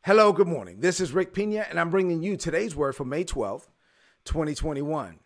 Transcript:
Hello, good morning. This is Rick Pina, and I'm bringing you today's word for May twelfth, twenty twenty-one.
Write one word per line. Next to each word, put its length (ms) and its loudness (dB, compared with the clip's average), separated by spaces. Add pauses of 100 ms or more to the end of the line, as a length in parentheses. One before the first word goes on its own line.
Hello, 260 8
good 160 4
morning. 340 -6
This 180 2
is 140 -2
Rick 200 0
Pina, 340 -2
and 120 -4
I'm 100 0
bringing 320 2
you 160 -4
today's 380 -4
word 200 -2
for 100 -8
May 180 -4
twelfth, 480 -6 (520)
twenty 300 -2
twenty-one. 720 -6